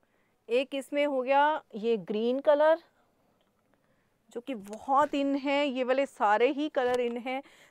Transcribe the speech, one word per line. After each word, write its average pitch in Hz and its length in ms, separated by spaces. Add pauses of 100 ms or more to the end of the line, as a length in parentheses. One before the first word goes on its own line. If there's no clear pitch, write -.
(500)
एक 262 260
इसमें 285 300
हो 269 160
गया 285 420 (120)
ये 226 220
ग्रीन 220 420
कलर 302 400 (1500)
जो 240 120
कि 269 140
बहुत 220 600
इन 277 200
है, 285 320
ये 254 160
वाले 262 220
सारे 220 420
ही 294 220
कलर 247 300
इन 240 180
हैं, 254 260 (280)